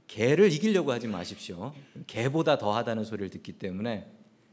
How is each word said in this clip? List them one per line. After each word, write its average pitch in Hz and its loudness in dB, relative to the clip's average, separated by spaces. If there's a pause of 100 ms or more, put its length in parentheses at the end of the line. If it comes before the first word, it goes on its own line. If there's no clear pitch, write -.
개를 151 6
이기려고 160 2
하지 120 -2
마십시오. 92 -8 (340)
개보다 139 2
더하다는 110 0
소리를 104 -6
듣기 - -14
때문에 98 -6 (420)